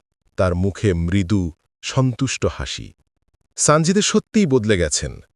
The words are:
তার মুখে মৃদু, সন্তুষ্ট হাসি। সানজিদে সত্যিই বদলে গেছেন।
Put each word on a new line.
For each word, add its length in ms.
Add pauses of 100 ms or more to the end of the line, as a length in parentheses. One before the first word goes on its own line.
(360)
তার 200
মুখে 380
মৃদু, 580 (300)
সন্তুষ্ট 680
হাসি। 420 (640)
সানজিদে 460
সত্যিই 440
বদলে 320
গেছেন। 440 (140)